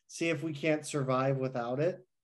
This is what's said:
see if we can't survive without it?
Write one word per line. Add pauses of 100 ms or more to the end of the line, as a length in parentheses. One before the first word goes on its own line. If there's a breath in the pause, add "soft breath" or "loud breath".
see
if
we
can't
survive
without
it? (180)